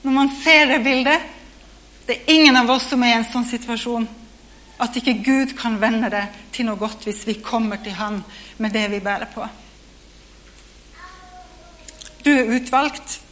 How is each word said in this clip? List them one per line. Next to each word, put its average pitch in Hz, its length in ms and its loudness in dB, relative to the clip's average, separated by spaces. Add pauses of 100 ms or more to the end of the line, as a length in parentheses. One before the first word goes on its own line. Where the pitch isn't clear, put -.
Når 269 140 0
man 277 160 4
ser 302 400 4
det 269 140 2
bildet, 269 360 2 (840)
det 233 80 -4
er - 220 0
ingen 285 180 8
av 240 160 4
oss 262 160 2
som 254 160 0
er 240 120 4
i 226 40 0
en 226 80 0
sånn 240 200 0
situasjon 233 600 -4 (720)
at 240 200 -2
ikke 226 260 0
Gud 269 320 0
kan 220 240 -4
vende 226 320 0
det 202 120 -2 (300)
til 240 120 -2
noe 208 120 -4
godt 202 280 -8
hvis 208 200 -2
vi 214 160 -4
kommer 214 400 -4
til 196 140 -10
han 208 240 -6 (400)
med 214 140 -2
det 214 180 0
vi 202 100 -6
bærer 196 300 -6
på. - 140 -10 (2750)
Du 285 80 4
er 247 260 4
utvalgt 254 640 -2 (120)